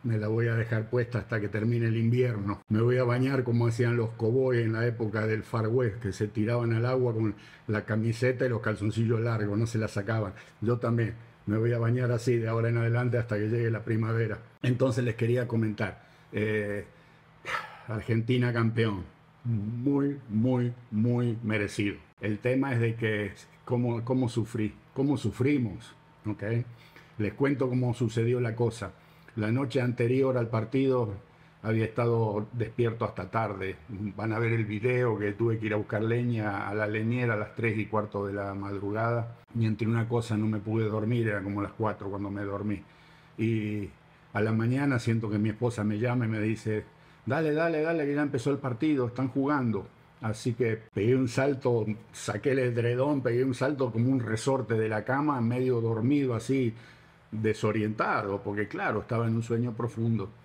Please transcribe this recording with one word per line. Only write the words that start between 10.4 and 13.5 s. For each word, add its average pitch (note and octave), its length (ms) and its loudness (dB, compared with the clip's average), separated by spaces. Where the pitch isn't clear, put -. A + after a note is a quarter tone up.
Yo A#2 160 2
también A#2 360 0
me G#2 140 2
voy A#2 160 2
a A#2 40 0
bañar A#2+ 340 2
así A#2+ 260 2
de A2+ 100 0
ahora A2+ 220 2
en A#2 80 2
adelante A#2+ 400 2
hasta A2+ 180 -2
que G#2 120 0
llegue A#2 220 2